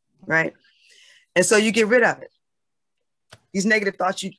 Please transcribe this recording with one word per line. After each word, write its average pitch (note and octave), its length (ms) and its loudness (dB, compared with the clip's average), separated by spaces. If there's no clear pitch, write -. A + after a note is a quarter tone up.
right? D#3+ 280 -2
And F3+ 100 4
so G3 120 2
you G#3+ 140 2
get G#3+ 160 0
rid A#3+ 160 2
of E3+ 180 -2
it. - 80 -20
These F#3+ 120 -4
negative G#3 300 0
thoughts, F#3 260 -4
you F#3+ 180 -12